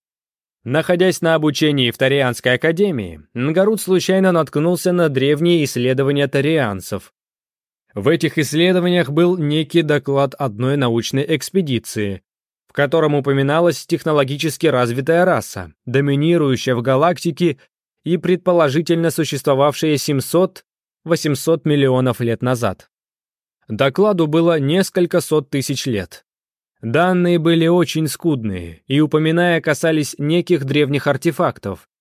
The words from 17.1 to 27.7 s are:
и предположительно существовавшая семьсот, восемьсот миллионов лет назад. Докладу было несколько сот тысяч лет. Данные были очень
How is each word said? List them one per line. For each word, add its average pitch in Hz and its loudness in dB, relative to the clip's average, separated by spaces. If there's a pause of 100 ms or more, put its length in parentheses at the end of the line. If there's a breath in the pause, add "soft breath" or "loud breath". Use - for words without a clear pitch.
и 170 0
предположительно 170 0
существовавшая 143 0
семьсот, 165 -2 (380)
восемьсот 160 -2
миллионов 131 2
лет 117 -2
назад. 120 -4 (800)
Докладу 156 2
было 165 2
несколько 175 0
сот 151 -2
тысяч 135 -4
лет. 101 -6 (580)
Данные 175 2
были 165 2
очень 165 2